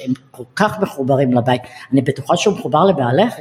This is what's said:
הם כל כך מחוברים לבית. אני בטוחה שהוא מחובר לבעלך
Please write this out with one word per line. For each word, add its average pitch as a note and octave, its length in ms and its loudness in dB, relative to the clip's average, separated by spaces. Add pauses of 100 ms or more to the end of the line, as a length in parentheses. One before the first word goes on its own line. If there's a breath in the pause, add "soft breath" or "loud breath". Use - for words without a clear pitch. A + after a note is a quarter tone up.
הם B2+ 80 -2 (180)
כל B2 120 -18 (120)
כך G#3 240 0
מחוברים C3+ 540 0
לבית. B2 280 0 (320 loud breath)
אני C3+ 80 4
בטוחה C#3 360 -2
שהוא G3+ 200 0
מחובר D3+ 280 2
לבעלך D#3 560 2